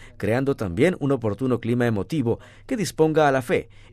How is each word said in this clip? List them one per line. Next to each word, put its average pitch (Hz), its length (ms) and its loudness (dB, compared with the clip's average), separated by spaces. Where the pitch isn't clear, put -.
creando 131 380 0
también 110 440 0
un 139 100 -2
oportuno 120 480 -2
clima 120 280 0
emotivo 113 520 -2
que 269 100 -4
disponga 160 500 2
a 139 60 4
la 131 100 2
fe 143 280 -2